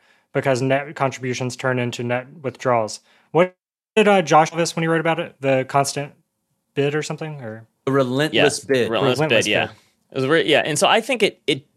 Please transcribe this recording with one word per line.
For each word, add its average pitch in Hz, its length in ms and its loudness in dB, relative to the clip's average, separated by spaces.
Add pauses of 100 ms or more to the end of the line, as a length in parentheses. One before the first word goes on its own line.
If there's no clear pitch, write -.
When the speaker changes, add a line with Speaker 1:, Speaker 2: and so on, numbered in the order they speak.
(320)
Speaker 1:
because 131 300 0
net 139 320 -2
contributions 127 640 -4
turn 127 220 -2
into 120 240 -4
net 123 240 -4 (140)
withdrawals? 120 600 -2 (320)
What 180 220 2 (420)
did, 214 120 4
uh, 196 140 4
Josh 156 280 4
call 160 80 -12
this 170 180 -2
when 165 60 -2
he 165 40 -2
wrote 165 140 0
about 160 200 0
it? - 200 -10
The 131 280 0
constant 143 440 -2 (640)
bid 143 200 0
or 151 80 -2
something? 151 400 -10
Or 110 240 -14 (180)
Speaker 2:
The 135 80 -2
relentless 135 420 0
Speaker 3:
Yes, - 300 2
Speaker 2:
bid. 123 260 0
Speaker 3:
relentless 123 280 0
Speaker 1:
Relentless 120 280 2
Speaker 3:
bid, 104 40 0
yeah. 90 160 0
Speaker 1:
bid. - 100 -14 (340)
Speaker 3:
It - 40 -14
was 131 120 -2
re-, 156 220 2
yeah, 139 160 4
and 147 140 -4
so 196 100 2
I 208 140 4
think 233 200 -4
it, - 240 -2
it 143 200 -2 (100)